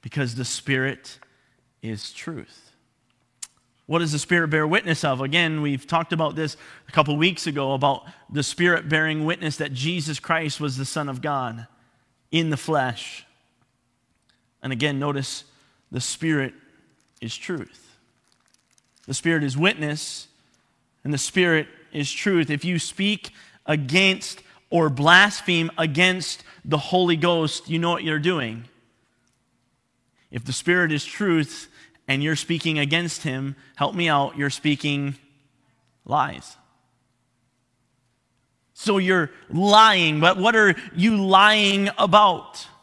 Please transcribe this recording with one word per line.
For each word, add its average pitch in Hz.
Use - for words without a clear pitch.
because 127
the 127
Spirit -
is 110
truth." -
What 160
does 165
the 151
Spirit 170
bear 156
witness 170
of? 131
Again, 156
we've 143
talked 165
about 160
this 156
a -
couple 147
weeks 165
ago, 139
about 139
the 143
Spirit 170
bearing 156
witness 156
that 143
Jesus 147
Christ 160
was 143
the 135
Son 143
of 127
God 127
in 160
the 147
flesh. 131
And 131
again, 139
notice 139
the 123
Spirit 151
is 113
truth. -
The 131
Spirit 160
is 135
witness, 151
and 147
the 139
Spirit 165
is 143
truth. 170
If 143
you 175
speak -
against 156
or 165
blaspheme 165
against 170
the 147
Holy 175
Ghost, 160
you 170
know 170
what 165
you're 156
doing. 127
If 120
the 131
Spirit 175
is 143
truth 165
and 135
you're 156
speaking 160
against 160
him, 135
help -
me 170
out, 143
you're 143
speaking 143
lies. 135
So 202
you're 180
lying, 190
but 180
what 220
are 208
you 214
lying 196
about? 202